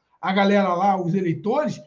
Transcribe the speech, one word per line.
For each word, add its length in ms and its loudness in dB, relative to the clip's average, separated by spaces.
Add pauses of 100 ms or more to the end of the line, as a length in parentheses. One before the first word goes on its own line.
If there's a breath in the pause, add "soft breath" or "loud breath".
(200)
a 140 -4
galera 400 2
lá, 260 0
os 140 -2
eleitores, 720 -2